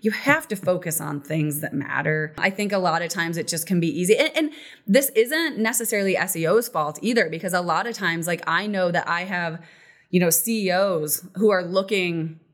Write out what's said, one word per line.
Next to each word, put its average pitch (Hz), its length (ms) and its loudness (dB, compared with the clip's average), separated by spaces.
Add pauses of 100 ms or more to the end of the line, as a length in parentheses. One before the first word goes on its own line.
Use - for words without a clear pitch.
you 214 120 2
have 302 360 0
to 208 80 -4
focus 180 420 -2
on 147 220 -6
things 151 400 -2
that 156 140 -6
matter. 151 640 -2
I - 100 -4
think 196 240 -4
a 202 60 0
lot 170 240 0
of 165 80 -6
times 170 260 -2
it 170 120 -4
just 160 180 -4
can 180 140 2
be 165 80 2 (120)
easy. 180 160 4
And, 311 180 2
and 302 160 0 (360)
this 269 240 4
isn't 277 480 2
necessarily 214 580 0
S 175 200 -2
E 165 100 0
O's 220 220 4
fault 151 340 -2
either, 220 260 2
because 165 240 -6
a 180 80 2
lot 175 260 0
of 233 80 -6
times, 170 320 -2
like, 175 200 -2
I 170 200 0
know 190 240 0
that 170 160 0
I 170 180 -2
have, 170 380 -4 (460)
you 180 120 4
know, 175 100 4
C 214 380 0
E - 20 2
Os 175 640 0
who 208 160 4
are 185 120 4
looking 175 800 -2 (140)